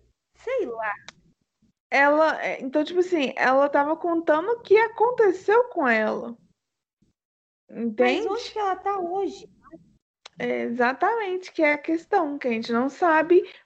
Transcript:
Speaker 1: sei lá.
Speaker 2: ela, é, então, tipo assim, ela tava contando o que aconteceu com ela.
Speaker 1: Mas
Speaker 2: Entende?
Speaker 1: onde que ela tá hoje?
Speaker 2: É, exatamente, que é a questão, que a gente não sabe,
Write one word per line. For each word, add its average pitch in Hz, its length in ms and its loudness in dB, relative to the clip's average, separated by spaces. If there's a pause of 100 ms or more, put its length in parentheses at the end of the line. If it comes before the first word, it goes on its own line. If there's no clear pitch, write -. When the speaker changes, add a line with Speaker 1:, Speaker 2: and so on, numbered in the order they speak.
(380)
Speaker 1:
sei 466 280 -4
lá. 220 260 -8 (1000)
Speaker 2:
ela, 285 540 2
é, - 160 -6
então, 302 220 -2
tipo 349 180 -2
assim, 320 360 0
ela 269 320 4
tava 294 280 0
contando 330 560 0
o 466 100 -4
que 392 160 4
aconteceu 440 920 2
com 240 180 -2
ela. 220 500 0 (1300)
Speaker 1:
Mas 214 160 -14
Speaker 2:
Entende? 247 440 0
Speaker 1:
onde 466 220 -6
que - 80 -10
ela 381 180 -2
tá 392 220 -4
hoje? 370 500 -6 (920)
Speaker 2:
É, 240 240 -4
exatamente, 370 920 -2
que 330 100 -2
é 294 100 4
a 294 60 -2
questão, 330 600 -2
que 269 80 -8
a 240 40 0
gente 226 220 -4
não 247 180 0
sabe, 339 520 4 (240)